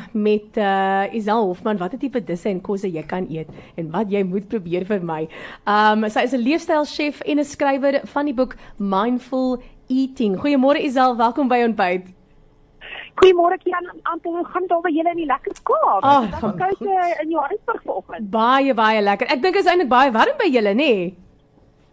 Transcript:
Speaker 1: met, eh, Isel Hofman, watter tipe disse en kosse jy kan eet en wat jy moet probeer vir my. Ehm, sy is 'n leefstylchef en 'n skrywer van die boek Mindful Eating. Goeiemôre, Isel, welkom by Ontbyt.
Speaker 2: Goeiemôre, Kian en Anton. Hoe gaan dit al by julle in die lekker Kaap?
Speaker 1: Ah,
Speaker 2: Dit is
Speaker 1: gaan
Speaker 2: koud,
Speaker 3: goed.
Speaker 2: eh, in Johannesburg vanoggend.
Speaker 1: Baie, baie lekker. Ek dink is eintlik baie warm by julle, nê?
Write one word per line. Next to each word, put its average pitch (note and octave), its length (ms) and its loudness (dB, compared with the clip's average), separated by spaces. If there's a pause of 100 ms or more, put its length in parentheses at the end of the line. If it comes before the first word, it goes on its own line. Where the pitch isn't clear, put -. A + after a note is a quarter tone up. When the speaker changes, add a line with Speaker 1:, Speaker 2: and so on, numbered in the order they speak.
(120)
Speaker 1:
met, G#3 440 0
eh, G3 580 0
Isel G#3+ 320 0
Hofman, G3+ 320 -2
watter F#3 200 -6
tipe C4 260 -4
disse F3 240 -6
en F#3 120 -2
kosse G3 320 -4
jy D#3 100 -6
kan F#3 280 -6
eet D#3+ 180 -8 (280)
en D#3+ 140 -8
wat G3 200 -4
jy G3+ 140 0
moet F#3+ 240 -4
probeer F3+ 360 -4
vir G3+ 180 -2
my. D#3+ 240 -4 (400)
Ehm, G#3+ 440 4
sy B3+ 100 0
is A#3+ 140 0
'n B3 80 0
leefstylchef D4+ 840 0
en D4 140 0
'n D4 60 2
skrywer C#4 640 0
van C#4+ 200 -4
die D4 80 -4
boek B3+ 220 -2 (220)
Mindful B3 800 0 (300)
Eating. C4 480 0
Goeiemôre, C#4 480 2
Isel, B3+ 320 2
welkom A#3+ 320 2
by B3 160 2
Ontbyt. F#3 480 -2 (1040)
Speaker 2:
Goeiemôre, F4+ 460 6
Kian F4+ 300 -4
en D#4+ 100 -20
Anton. E4 340 -6
Hoe F4 100 -4
gaan F#4 160 -6
dit F#4 100 -6
al E4+ 80 2
by F4+ 100 -2
julle D#4+ 200 0
in E4+ 60 -4
die E4 100 -6
lekker C#4 260 -4 (100)
Kaap? B4+ 400 2
Speaker 1:
Ah, C#4 200 6
Speaker 2:
Dit G3 100 -4
is G3+ 60 -8
Speaker 1:
gaan G#3+ 180 -4
Speaker 2:
koud, F#4+ 200 -2
Speaker 3:
goed. - 120 -8
Speaker 2:
eh, F4 340 0
in D#4+ 80 -6
Johannesburg E4 540 -4
vanoggend. F#3+ 460 -8
Speaker 1:
Baie, B3+ 440 2
baie A3 280 2
lekker. G3+ 280 2
Ek C4+ 120 0
dink F#4 140 2
is G4 100 2
eintlik F4 220 2
baie B3+ 220 6
warm A#3+ 280 2
by G#4+ 120 2
julle, G#3+ 240 2
nê? G#3 400 0 (800)